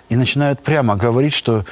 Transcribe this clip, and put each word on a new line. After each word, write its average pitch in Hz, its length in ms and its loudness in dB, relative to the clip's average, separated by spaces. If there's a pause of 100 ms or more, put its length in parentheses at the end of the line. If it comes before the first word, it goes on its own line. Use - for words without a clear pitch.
и 117 80 -2
начинают 139 440 0
прямо 131 360 0
говорить, 120 380 0
что 110 380 -2